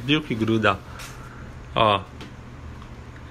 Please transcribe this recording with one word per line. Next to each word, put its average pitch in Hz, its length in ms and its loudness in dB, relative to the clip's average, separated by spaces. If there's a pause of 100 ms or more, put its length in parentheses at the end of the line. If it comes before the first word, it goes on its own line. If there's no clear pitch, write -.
viu 151 180 4
que 131 100 -4
gruda, 107 460 4 (960)
ó. 107 220 8
Ó. 95 40 0 (1300)